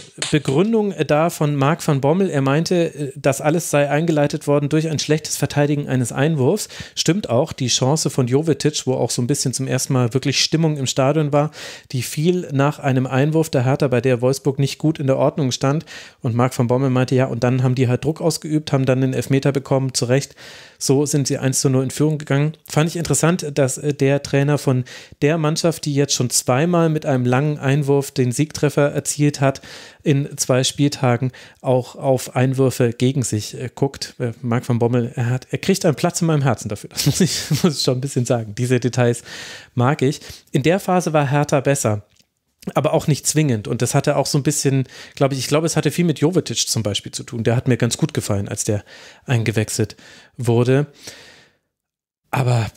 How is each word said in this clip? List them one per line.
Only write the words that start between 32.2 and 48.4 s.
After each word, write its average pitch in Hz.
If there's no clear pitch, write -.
Einwürfe 127
gegen 127
sich, 107
äh, 127
guckt. -
Äh, 117
Marc 120
van 120
Bommel, 120
er 120
hat, 120
er 131
kriegt -
einen 160
Platz 170
in 170
meinem 151
Herzen 123
dafür. -
Das -
<laughs> -
muss -
ich, -
muss 151
ich -
schon 131
ein -
bisschen 131
sagen. 113
Diese 123
Details 120
mag 123
ich. 139
In 143
der 175
Phase 180
war 147
Hertha 143
besser. 120
Aber 147
auch -
nicht 143
zwingend. 135
Und 123
das 120
hatte 143
auch 139
so -
ein 131
bisschen, 139
glaub 139
ich, 135
ich 123
glaube, 160
es 156
hatte 156
viel 175
mit 156
Jovetic 151
zum 113
Beispiel 107
zu -
tun. 117
Der 117
hat 123
mir 123
ganz 117
gut -
gefallen, 101